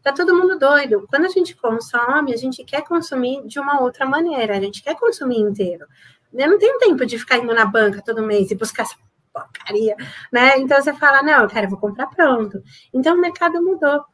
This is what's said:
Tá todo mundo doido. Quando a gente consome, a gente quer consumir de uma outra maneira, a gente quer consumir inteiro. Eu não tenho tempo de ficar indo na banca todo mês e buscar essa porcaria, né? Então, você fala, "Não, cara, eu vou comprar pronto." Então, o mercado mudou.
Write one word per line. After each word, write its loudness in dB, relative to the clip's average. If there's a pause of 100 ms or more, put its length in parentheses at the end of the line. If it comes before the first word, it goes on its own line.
Tá 0
todo 2
mundo 2
doido. 2
Quando 2
a -2
gente -2
consome, -2
a -4
gente -8
quer -6
consumir -4
de -10
uma 0
outra -2
maneira, -2
a -2
gente -8
quer -4
consumir 0
inteiro. -4 (480)
Eu 0
não 4
tenho 2
tempo 4
de -6
ficar -2
indo -2
na 4
banca 2
todo -4
mês 0
e -2
buscar -6
essa -8 (360)
porcaria, -4 (360)
né? 4
Então, 2
você -2
fala, 4
"Não, 4
cara, -2
eu -8
vou -8
comprar -6
pronto." 0 (320)
Então, 2
o 2
mercado -2
mudou. 0 (100)